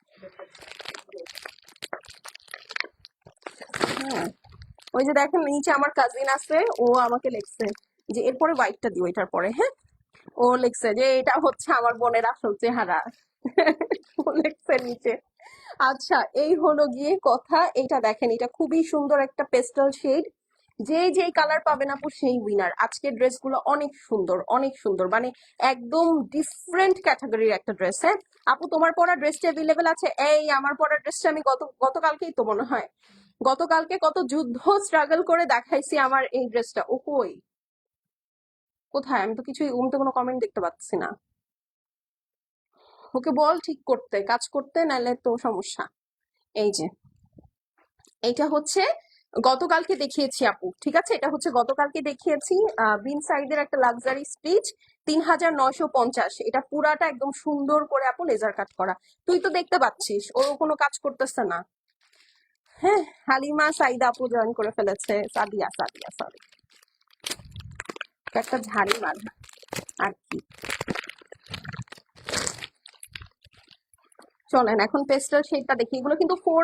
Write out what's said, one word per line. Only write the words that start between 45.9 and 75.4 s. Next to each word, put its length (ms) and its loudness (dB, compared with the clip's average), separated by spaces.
এই 160 0
যে 160 -4
এটা 240 0
হচ্ছে 360 0
গতকালকে 520 2
দেখিয়েছি 500 -2
আপু, 260 -2
ঠিক 140 0
আছে? 180 2
এটা 200 -2
হচ্ছে 160 -4
গতকালকে 520 0
দেখিয়েছি, 540 -2
আহ, 200 2
বিন 240 -6
সাইদের 380 -2
একটা 180 -2
লাক্সারি 480 0
স্টিচ, 400 0
তিন 160 2
হাজার 320 2
নয়শো 400 0
পঞ্চাশ। 460 0
এটা 300 0
পুরাটা 380 2
একদম 280 -4
সুন্দর 500 0
করে 200 0
আপু 180 -2
লেজার 300 0
কাট 240 -8
করা, 160 -2
তুই 120 2
তো 100 -2
দেখতে 300 0
পাচ্ছিস, 440 -2
ও 200 2
কোনো 200 0
কাজ 240 0
করতেছে 440 -4
না। 200 -4
হ্যাঁ, 220 4
হালিমা 440 0
সাইদা 360 2
আপু 200 -2
জয়েন 260 0
করে 180 -4
ফেলেছে, 440 -2
সাদিয়া, 360 -2
সাদিয়া, 480 -8
সরি, 220 -10
একটা 180 -2
ঝাড়ি 440 -2
মার 140 -2
আর 120 -2
কি। 280 -12
চলেন 280 4
এখন 260 0
পেস্টাল 360 2